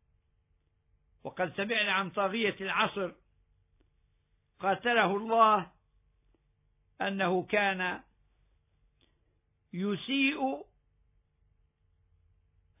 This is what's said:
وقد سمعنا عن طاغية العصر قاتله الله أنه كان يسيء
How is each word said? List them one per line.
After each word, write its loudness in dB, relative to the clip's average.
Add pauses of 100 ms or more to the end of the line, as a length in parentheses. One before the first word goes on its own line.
(1200)
وقد -6
سمعنا -2
عن 0
طاغية -2
العصر -2 (1500)
قاتله 2
الله 4 (1300)
أنه 0
كان -2 (1700)
يسيء -2 (2250)